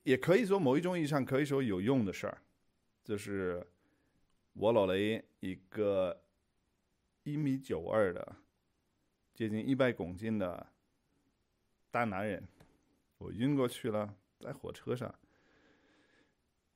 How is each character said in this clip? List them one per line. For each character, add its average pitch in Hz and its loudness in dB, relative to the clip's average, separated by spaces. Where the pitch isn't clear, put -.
也 135 4
可 165 4
以 240 4
说 190 2
某 139 4
一 160 2
种 180 -2
意 165 0
义 - 0
上 139 0
可 135 2
以 151 2
说 139 0
有 98 0
用 120 4
的 90 -4
事 - -8
儿， - -8
就 107 -4
是 95 -4
我 101 4
老 107 6
雷 101 0
一 92 -6
个 98 0
一 147 -6
米 139 0
九 85 -4
二 98 2
的， - -12
接 113 -4
近 107 -2
一 135 2
百 127 4
公 92 -6
斤 110 -2
的 90 -4
大 120 0
男 101 -2
人， 98 -6
我 92 -10
晕 135 0
过 127 2
去 120 -6
了， 104 -4
在 - -12
火 - -12
车 - -6
上。 123 -8